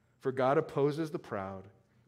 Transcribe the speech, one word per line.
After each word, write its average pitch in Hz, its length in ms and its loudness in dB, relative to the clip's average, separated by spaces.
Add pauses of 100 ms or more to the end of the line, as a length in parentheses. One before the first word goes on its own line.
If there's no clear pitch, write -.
(200)
For 135 100 -2
God 131 280 4
opposes 147 520 0
the 170 80 -4
proud, 95 460 -8 (440)